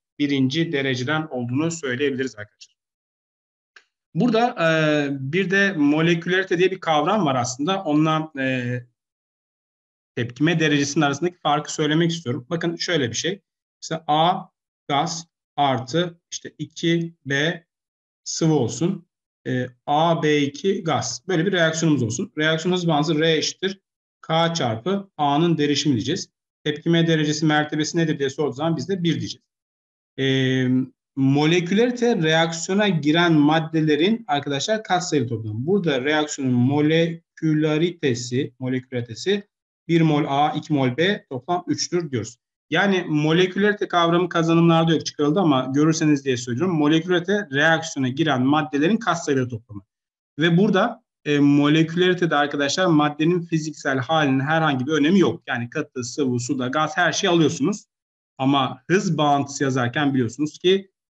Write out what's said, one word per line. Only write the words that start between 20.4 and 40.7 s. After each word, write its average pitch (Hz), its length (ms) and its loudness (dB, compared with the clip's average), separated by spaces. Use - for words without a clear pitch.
iki 147 440 -2
gaz. 135 440 -4
Böyle 175 180 0
bir 196 60 0
reaksiyonumuz 160 500 2
olsun. 120 360 -6
Reaksiyon 160 360 0
hız 175 140 -2
bağıntısı 156 320 0
R 160 160 2
eşittir 185 440 -6
K 165 320 0
çarpı 160 600 -4
A'nın 147 420 2
derişimi 147 340 0
diyeceğiz. 127 380 -2
Tepkime 165 420 2
derecesi 156 400 0
mertebesi 151 520 0
nedir 156 200 0
diye 139 120 -2
sorduğu 139 220 -4
zaman 156 240 -4
biz 143 120 -8
de 185 140 -4
bir 156 180 0
diyeceğiz. - 240 -10
E, 135 80 -2
molekülerite 175 1080 2
reaksiyona 165 680 0
giren 165 440 2
maddelerin 156 920 2
arkadaşlar 143 580 -2
katsayılı 170 440 -2
toplamı. 110 380 -6
Burada 165 380 0
reaksiyonun 147 500 0
molekülaritesi, 151 2000 0
molekülaritesi 127 920 -6
bir 165 120 4
mol 151 280 4
A, 143 280 0
iki 151 160 -6